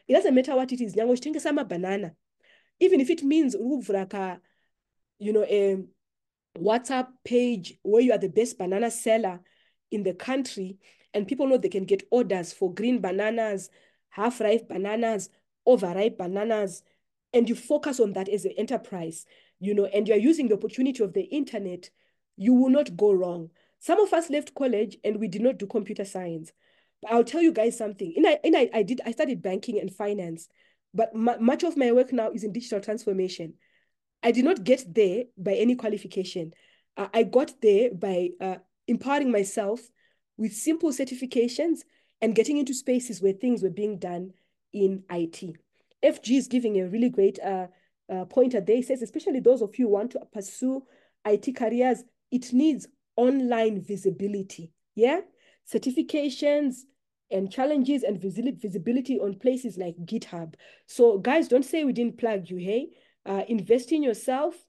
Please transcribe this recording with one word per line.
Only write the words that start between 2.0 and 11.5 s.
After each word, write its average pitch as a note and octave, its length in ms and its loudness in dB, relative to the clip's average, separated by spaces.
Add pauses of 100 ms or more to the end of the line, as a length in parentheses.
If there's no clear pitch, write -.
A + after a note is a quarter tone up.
Even F#4 220 6
if B3+ 80 0
it E4 140 -2
means C#4 320 2
uvra G#3 520 -2
ka, F#3 300 -6 (800)
you G#3+ 160 -4
know, G#3 120 4
a G3 380 0 (760)
WhatsApp B3 500 0 (160)
page A#3+ 600 0
where G#3+ 180 6
you B3 100 4
are G#3 60 4
the F#3 120 -2
best A3 280 0
banana F#3+ 340 -2
seller A3 480 0 (520)
in G#3 120 -4
the F#3 100 -2
country, G3 640 -6 (360)
and G#3 140 -2
people C4+ 200 -2
know C4 100 4